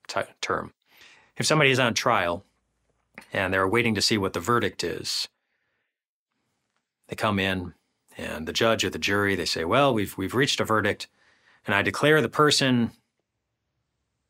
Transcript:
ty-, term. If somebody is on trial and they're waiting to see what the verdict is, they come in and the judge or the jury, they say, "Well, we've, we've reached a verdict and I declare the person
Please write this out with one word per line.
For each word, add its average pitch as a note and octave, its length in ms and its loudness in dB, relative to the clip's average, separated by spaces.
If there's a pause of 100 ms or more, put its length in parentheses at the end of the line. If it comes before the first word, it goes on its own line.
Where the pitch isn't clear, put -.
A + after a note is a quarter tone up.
ty-, - 200 -4 (140)
term. E2+ 320 -4 (640)
If B2 80 -4
somebody D3+ 260 4
is B2+ 80 2
on A#2 140 2
trial F#2+ 500 0 (880)
and F#2+ 220 -2
they're F#2+ 140 2
waiting A2+ 280 0
to G2+ 60 -2
see A2+ 160 0
what F#2+ 160 -4
the F2+ 80 -4
verdict A2+ 420 -2
is, - 460 -6 (1800)
they - 80 -12
come G#2 240 0
in F#2 340 -2 (440)
and - 280 -10
the E2+ 80 -6
judge A2+ 300 2
or F#2+ 60 -2
the E2+ 100 -6
jury, G2+ 360 2
they F2 100 -2
say, E2 180 -4
"Well, B2+ 300 2
we've, G#2 240 -4
we've F#2 180 -4
reached C#3 240 0
a C3 60 -2
verdict G#2 420 0 (580)
and G2+ 100 0
I G2+ 60 4
declare C#3+ 400 2
the - 80 -2
person C3 600 2 (1400)